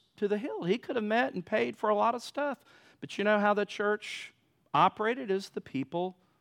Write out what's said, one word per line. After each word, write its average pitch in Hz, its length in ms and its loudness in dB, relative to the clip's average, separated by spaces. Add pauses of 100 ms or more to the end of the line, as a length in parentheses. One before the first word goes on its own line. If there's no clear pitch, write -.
(180)
to 208 100 0
the 208 100 0
hill. 311 240 -6
He 190 160 2
could - 180 -8
have 214 80 0
met 220 300 0
and 180 100 -6
paid 226 320 -2
for 214 140 0
a 208 40 2
lot 214 200 2
of 240 80 -10
stuff. 277 360 -4 (420)
But - 180 -8
you 202 60 0
know 208 160 4
how 208 140 4
the 202 120 2
church - 680 -4 (400)
operated 214 580 2
is 196 180 0
the - 120 -8
people 170 560 -4 (240)